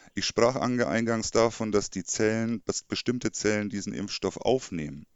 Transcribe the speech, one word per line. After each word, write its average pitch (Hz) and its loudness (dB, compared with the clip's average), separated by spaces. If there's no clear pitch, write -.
Ich 98 -2
sprach 120 4
ange-, 123 0
eingangs 113 0
davon, 113 2
dass 101 2
die 92 -6
Zellen, 113 0
dass - -4
bestimmte 120 -4
Zellen 104 0
diesen 98 -6
Impfstoff 95 -4
aufnehmen, 80 -2